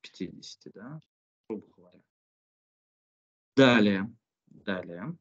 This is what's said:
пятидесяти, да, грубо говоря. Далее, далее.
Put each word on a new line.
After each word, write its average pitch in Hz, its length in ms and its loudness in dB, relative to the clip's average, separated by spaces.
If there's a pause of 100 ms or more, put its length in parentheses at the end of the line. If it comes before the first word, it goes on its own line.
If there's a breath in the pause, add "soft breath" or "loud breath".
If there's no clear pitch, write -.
пятидесяти, - 720 -14
да, 123 260 -18 (480)
грубо 104 260 -10
говоря. 90 280 -20 (1500)
Далее, 104 580 4 (320)
далее. 92 760 -10